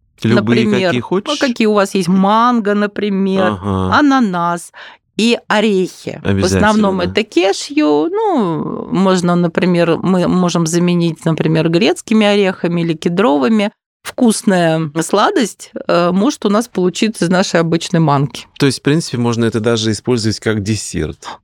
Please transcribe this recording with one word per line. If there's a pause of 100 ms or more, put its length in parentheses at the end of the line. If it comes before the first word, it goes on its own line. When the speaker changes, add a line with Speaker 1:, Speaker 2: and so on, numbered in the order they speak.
(220)
Speaker 1:
Любые,
Speaker 2:
например,
Speaker 1:
какие
хочешь? (120)
Speaker 2:
ну,
какие
у
вас
есть,
манго,
например,
Speaker 1:
Ага.
Speaker 2:
ананас (440)
и (100)
орехи.
В
Speaker 1:
Обязательно.
Speaker 2:
основном
это
кешью,
ну,
можно,
например,
мы
можем
заменить,
например,
грецкими
орехами
или
кедровыми. (360)
Вкусная (100)
сладость, (180)
э,
может
у
нас
получиться
из
нашей
обычной
манки. (120)
Speaker 1:
То
есть,
в
принципе,
можно
это
даже
использовать
как
десерт. (180)